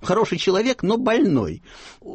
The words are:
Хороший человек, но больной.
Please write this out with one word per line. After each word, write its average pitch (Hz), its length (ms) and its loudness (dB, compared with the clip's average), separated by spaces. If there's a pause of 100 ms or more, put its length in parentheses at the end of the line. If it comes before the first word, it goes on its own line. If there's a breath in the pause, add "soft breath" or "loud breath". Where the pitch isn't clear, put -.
Хороший 190 340 0
человек, 214 460 0
но 220 160 0
больной. 214 640 0 (520 loud breath)